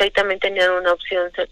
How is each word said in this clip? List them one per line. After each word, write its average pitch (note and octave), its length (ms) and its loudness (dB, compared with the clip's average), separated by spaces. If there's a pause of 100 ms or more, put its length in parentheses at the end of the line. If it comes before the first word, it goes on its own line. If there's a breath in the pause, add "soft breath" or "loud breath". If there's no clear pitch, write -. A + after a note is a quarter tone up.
ahí G3+ 100 2
también G3 300 0
tenían F#3+ 320 0
una F3+ 200 2
opción F3 420 -2
ce-, - 180 -4